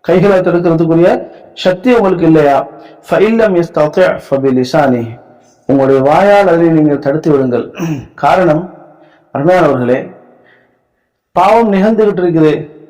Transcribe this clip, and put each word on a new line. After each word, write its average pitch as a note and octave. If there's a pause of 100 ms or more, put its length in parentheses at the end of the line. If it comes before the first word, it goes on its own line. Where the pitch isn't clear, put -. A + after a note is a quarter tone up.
கைகளால் F#3
தடுக்கிறதுக்குரிய E3+ (260)
சக்தி F#3
உங்களுக்கு F#3
இல்லையா, C#3+ (440)
ஃபஇல்லம் G#3+
யஸ்ததி' E3 (100)
ஃபபிலிசானி", B2+ (460)
உங்களுடைய C3+
வாயால் F#3+
அதை E3+
நீங்கள் D3+
தடுத்து D#3
விடுங்கள். B2+ (400)
காரணம், D#3+ (580)
அருமையானவர்களே, C#3 (1160)
பாவம் G#3
நிகழ்ந்துகிட்டு G3+
இருக்குது D#3+ (200)